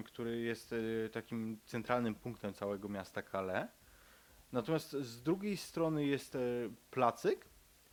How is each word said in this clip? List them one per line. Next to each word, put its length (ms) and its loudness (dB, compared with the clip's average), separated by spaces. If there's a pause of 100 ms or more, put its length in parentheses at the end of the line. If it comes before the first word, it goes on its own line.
który 340 -4
jest, 320 -2
e, 360 0
takim 560 -4
centralnym 500 0
punktem 400 -6
całego 340 -2
miasta 340 -4
Calais. 460 -2 (840)
Natomiast 400 0
z 300 -4
drugiej 340 2
strony 500 2
jest, 280 0
e, 40 0 (520)
placyk, 560 4 (460)